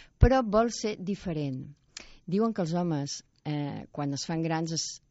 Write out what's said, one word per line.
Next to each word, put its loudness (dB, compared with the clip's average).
però 8
vol 4
ser -6
diferent. -4
Diuen 2
que 0
els 0
homes, -2
eh, -4
quan -4
es -6
fan -2
grans, -2
es -4